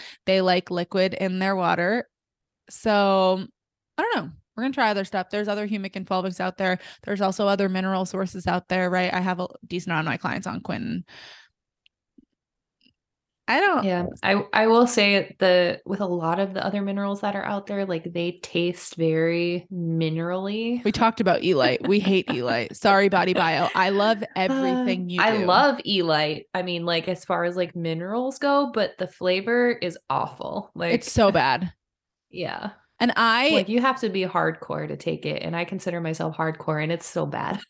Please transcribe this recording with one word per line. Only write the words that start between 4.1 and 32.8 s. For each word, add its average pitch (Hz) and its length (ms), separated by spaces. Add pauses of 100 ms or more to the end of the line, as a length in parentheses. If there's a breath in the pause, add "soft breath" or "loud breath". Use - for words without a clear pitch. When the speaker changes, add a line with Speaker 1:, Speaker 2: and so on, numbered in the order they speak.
Speaker 1:
know. 175 140 (260)
We're 226 80
gonna 269 80
try 240 180
other 196 140
stuff. 185 240
There's 208 200
other 208 200
humic 196 260
and 190 120
fulvics 185 340
out 185 160
there. 185 220 (240 loud breath)
There's 202 180
also 196 260
other 196 220
mineral 185 380
sources 190 400
out 175 220
there, 185 200
right? 180 240
I 180 80
have 185 180
a - 100 (180)
decent 180 260
amount 160 140
of 156 60
my 113 40
clients - 300
on - 140
Quinton. - 440 (2500 loud breath)
I 240 120
don't 349 240
Speaker 2:
Yeah. 180 220 (160)
I, 196 300
I 220 160
will 233 180
say 202 540
the, 180 440
with 190 160
a 202 60
lot 175 320
of 190 160
the 190 100
other 202 160
minerals 196 420
that 202 120
are 196 100
out 196 220
there, 202 180
like, 170 280
they 175 300
taste 175 520
very 170 760
minerally. 180 1120
Speaker 1:
We - 80
talked - 280
about 175 220
Elite. 131 440
We 202 120
hate 190 300
Speaker 2:
<laughs> - 20
Speaker 1:
Elite. 120 460
Sorry, 196 320
Body 185 260
Bio. 165 400
I 190 160
love 202 320 (140)
everything 254 640
Speaker 2:
Uh, 175 120
Speaker 1:
you 180 60
Speaker 2:
I 220 180
Speaker 1:
do. 190 60
Speaker 2:
love 240 400
Elite. 160 720
I 185 80
mean, 175 240
like, 170 220
as 180 160
far 170 200
as, 175 120
like, 180 180
minerals 185 640
go, 285 340
but 208 260
the 180 100
flavor 233 640
is 180 260 (100)
awful. - 680
Like, 170 180
Speaker 1:
It's - 160
so 208 220
bad. 135 400 (580)
Speaker 2:
Yeah. 175 400 (300)